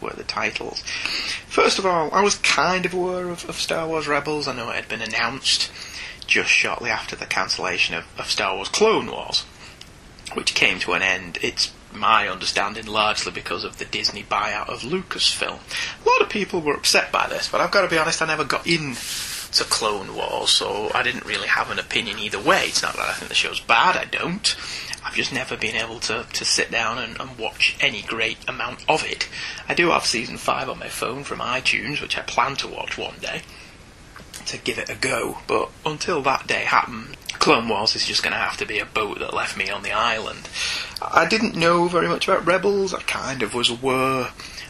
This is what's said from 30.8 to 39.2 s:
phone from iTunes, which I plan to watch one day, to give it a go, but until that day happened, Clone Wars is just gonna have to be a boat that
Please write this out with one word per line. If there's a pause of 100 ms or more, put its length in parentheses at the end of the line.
phone
from
iTunes,
which
I
plan
to
watch
one
day, (1040)
to
give
it
a
go,
but (160)
until
that
day
happened, (140)
Clone
Wars
is
just
gonna
have
to
be
a
boat
that